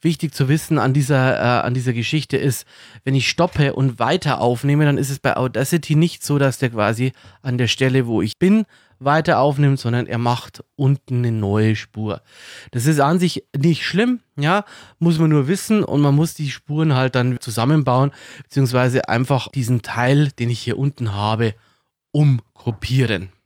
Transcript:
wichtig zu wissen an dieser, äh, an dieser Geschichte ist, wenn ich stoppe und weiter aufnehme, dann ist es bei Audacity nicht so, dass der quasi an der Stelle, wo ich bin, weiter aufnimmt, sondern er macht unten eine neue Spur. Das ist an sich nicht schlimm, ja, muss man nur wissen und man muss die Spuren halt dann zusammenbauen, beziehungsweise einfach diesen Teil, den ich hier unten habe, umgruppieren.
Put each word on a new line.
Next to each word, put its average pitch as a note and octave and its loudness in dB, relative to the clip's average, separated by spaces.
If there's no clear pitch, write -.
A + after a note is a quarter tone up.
wichtig D#3+ -2
zu C3+ 0
wissen D#3 0
an B2+ 0
dieser, C3 2
äh, A#2+ 0
an B2 -2
dieser B2+ -2
Geschichte C3+ -2
ist, B2+ -2
wenn C3+ -2
ich C3 0
stoppe D#3+ 0
und C3 -2
weiter C#3 0
aufnehme, C#3 2
dann C#3+ 2
ist C3+ -2
es C#3 -8
bei - -2
Audacity C3+ -2
nicht E3 0
so, D3 0
dass C3+ 0
der B2 -2
quasi A2+ 0
an B2+ -4
der A#2+ 0
Stelle, C3 0
wo A2 0
ich A2 -4
bin, G3+ 2
weiter D3 2
aufnimmt, C#3 2
sondern A#2+ -2
er A#2 -4
macht A#2+ -4
unten C3+ 0
eine A#2+ 0
neue G#2+ 0
Spur. G#2+ -8
Das B2 -2
ist D3+ 2
an D3 2
sich F3 -2
nicht D3+ 0
schlimm, A#3 -2
ja, E3+ 0
muss E3 2
man D#3+ 4
nur C#3+ 2
wissen G3+ 0
und C#3+ -2
man C#3+ 4
muss D#3+ 2
die C#3+ -6
Spuren D3+ -2
halt C3 0
dann B2+ 0
zusammenbauen, C3 0
beziehungsweise B2+ 0
einfach B2 -2
diesen B2 -2
Teil, C3+ 0
den A#2+ -4
ich A#2 -4
hier G#2+ -6
unten B2+ -4
habe, G#2+ 0
umgruppieren. A#2+ -2